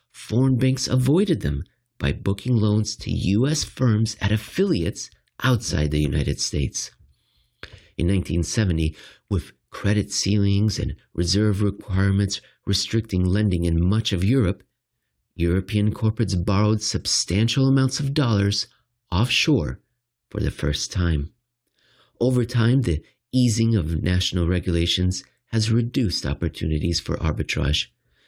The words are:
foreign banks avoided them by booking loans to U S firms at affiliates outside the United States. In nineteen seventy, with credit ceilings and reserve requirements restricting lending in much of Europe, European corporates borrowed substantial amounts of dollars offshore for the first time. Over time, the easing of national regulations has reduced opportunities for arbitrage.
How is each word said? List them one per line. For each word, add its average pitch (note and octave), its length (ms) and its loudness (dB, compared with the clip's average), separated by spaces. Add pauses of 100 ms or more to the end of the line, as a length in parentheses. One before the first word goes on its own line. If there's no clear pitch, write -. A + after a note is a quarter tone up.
(120)
foreign B2+ 460 0
banks C3 300 0
avoided C#3 540 2
them C#2+ 220 -4 (360)
by - 120 0
booking A2 440 -2
loans G#2 400 2
to - 160 -8
U G2 340 2
S D#3 180 -2
firms A2+ 560 0
at G2+ 120 0
affiliates A2 800 -2 (320)
outside D#2 480 0
the D2+ 100 2
United D2 380 0
States. - 500 -4 (1080)
In E2+ 100 0
nineteen F2 360 0
seventy, D#2+ 520 0 (340)
with F#2 220 -4 (180)
credit G#2 420 -2
ceilings G2+ 680 0
and - 160 -4 (180)
reserve G2 480 0
requirements G2 800 0 (240)
restricting F#2 600 0
lending F#2 400 2
in E2+ 180 2
much G#2 300 0
of F2 100 0
Europe, G#2 400 2 (720)
European F#2+ 580 0
corporates G2 500 0
borrowed G#2 380 2
substantial - 840 0
amounts C3+ 320 2
of C#3 140 -2
dollars G#2+ 540 0 (440)
offshore F#2+ 680 0 (500)
for - 100 -6
the D2 120 0
first - 400 -4
time. E2 400 0 (880)
Over B2 220 2
time, A#2+ 380 2
the D#2 200 0 (320)
easing A#2 420 2
of E2 260 0
national F2+ 460 0
regulations F2+ 760 0 (280)
has A2+ 200 0
reduced A#2 540 -2
opportunities D#2+ 720 -2
for D#2+ 180 -4
arbitrage. D2+ 680 -2 (400)